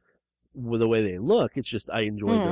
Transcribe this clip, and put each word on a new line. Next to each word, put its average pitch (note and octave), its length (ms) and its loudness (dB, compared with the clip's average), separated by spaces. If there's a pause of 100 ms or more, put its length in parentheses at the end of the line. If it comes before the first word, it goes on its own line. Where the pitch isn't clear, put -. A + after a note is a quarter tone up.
(540)
with A#2 260 -2
the A2+ 80 4
way A2+ 140 4
they F#2 160 -2
look, D3 380 2
it's B2+ 120 -6
just - 220 -6
I A2+ 120 -2
enjoy G#2 280 -2
their A3+ 80 4 (140)